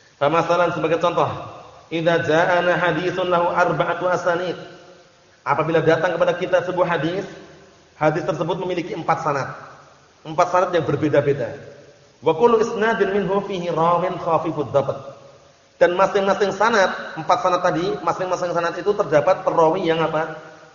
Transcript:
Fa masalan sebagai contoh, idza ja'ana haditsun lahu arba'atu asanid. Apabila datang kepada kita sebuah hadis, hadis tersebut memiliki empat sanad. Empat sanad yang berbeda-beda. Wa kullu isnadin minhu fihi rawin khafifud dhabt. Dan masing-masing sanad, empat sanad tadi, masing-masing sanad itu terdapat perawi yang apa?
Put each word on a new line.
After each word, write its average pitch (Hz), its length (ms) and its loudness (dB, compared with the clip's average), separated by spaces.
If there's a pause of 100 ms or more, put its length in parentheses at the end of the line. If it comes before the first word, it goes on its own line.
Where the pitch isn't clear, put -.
(160)
Fa 143 160 2
masalan 170 400 2
sebagai 156 320 0
contoh, 165 240 0 (640)
idza 165 320 0
ja'ana 175 560 2
haditsun 180 480 -2
lahu 175 240 2
arba'atu 175 560 0
asanid. 175 480 -2 (880)
Apabila 151 400 2
datang 165 320 2
kepada 175 160 2
kita 180 320 0
sebuah 170 320 0
hadis, 170 320 -4 (720)
hadis 156 240 2
tersebut 170 320 -2
memiliki 180 400 -6
empat 156 240 -2
sanad. 143 320 -4 (720)
Empat 165 240 0
sanad 180 240 2
yang 165 160 0
berbeda-beda. 139 840 -2 (500)
Wa 156 80 2
kullu 226 320 4
isnadin 196 480 0
minhu 196 320 0
fihi 185 240 -6
rawin 170 480 0
khafifud 151 560 -2
dhabt. 139 240 0 (800)
Dan 175 240 4
masing-masing 190 560 2
sanad, 208 320 4 (320)
empat 175 240 2
sanad 180 160 2
tadi, 175 240 0 (160)
masing-masing 170 560 -2
sanad 170 240 0
itu 202 160 0
terdapat 160 480 2
perawi 170 400 2
yang 160 160 0
apa? 156 400 -2 (340)